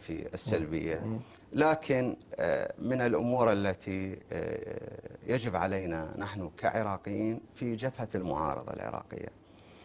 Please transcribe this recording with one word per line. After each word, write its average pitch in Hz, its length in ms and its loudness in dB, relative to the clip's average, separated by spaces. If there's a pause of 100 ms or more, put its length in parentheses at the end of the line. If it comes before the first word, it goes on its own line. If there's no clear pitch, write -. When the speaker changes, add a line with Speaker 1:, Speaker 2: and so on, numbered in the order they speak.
Speaker 1:
في 78 320 -6
السلبية، 80 680 0
Speaker 2:
مم. 110 200 -2 (340)
Speaker 1:
لكن، 139 640 4 (200)
آه، - 440 2
من 127 220 0
الأمور 120 500 6
التي، 95 680 0 (120)
آه، - 680 -6 (280)
يجب 113 280 2
علينا 87 640 0
نحن 98 400 -4
كعراقيين 104 840 0 (160)
في 120 200 -2
جبهة 123 400 -4
المعارضة 76 580 0
العراقية - 560 -6 (560)